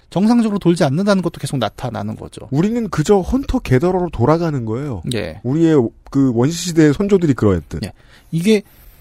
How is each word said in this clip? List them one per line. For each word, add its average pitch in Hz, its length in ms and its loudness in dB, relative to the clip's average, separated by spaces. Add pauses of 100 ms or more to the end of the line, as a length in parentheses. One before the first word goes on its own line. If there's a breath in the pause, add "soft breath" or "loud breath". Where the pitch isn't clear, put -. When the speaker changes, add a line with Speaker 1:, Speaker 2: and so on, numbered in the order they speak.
(100)
Speaker 1:
정상적으로 220 480 2
돌지 170 260 2
않는다는 185 380 0
것도 - 180 -6
계속 147 180 -6
나타나는 107 580 -6
거죠. - 340 -16
Speaker 2:
우리는 214 400 -2
그저 185 300 2
헌터 254 400 -2
게더러로 175 500 0
돌아가는 147 560 0
거예요. 117 360 -6 (120)
Speaker 1:
예. 87 280 -8
Speaker 2:
우리의 160 340 2 (340)
그 135 240 2
원시시대의 156 600 2
선조들이 185 400 2
그러했듯. 90 500 0
Speaker 1:
예. 92 80 -12 (380 soft breath)
이게 196 320 2 (380 soft breath)